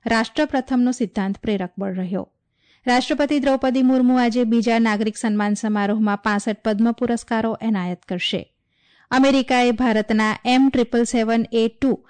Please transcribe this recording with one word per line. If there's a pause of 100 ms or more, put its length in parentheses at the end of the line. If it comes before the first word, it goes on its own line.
રાષ્ટ્ર
પ્રથમનો
સિદ્ધાંત
પ્રેરક
બળ
રહ્યો. (580)
રાષ્ટ્રપતિ
દ્રૌપદી
મુર્મુ
આજે
બીજા
નાગરિક
સન્માન
સમારોહમાં
પાસઠ
પદ્મ
પુરસ્કારો
એનાયત
કરશે. (560)
અમેરિકાએ
ભારતના
એમ
ટ્રિપલ
સેવન
એ
ટુ (100)